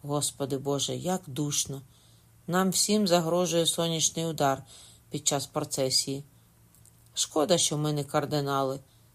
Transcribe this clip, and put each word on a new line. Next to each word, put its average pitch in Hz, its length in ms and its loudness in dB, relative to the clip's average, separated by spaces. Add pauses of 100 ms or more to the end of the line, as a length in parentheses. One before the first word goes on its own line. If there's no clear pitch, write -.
Господи 143 560 -2
Боже, 131 380 -2
як 180 300 -2
душно! 143 560 -4 (640)
Нам 185 240 2
всім 208 380 2
загрожує 170 580 4
сонячний 165 600 0
удар 139 360 0 (480)
під 147 160 -4
час 139 200 0
процесії. 139 760 -2 (920)
Шкода, 220 440 2
що 156 200 0
ми 151 140 0
не 147 120 -2
кардинали, 139 760 0 (340)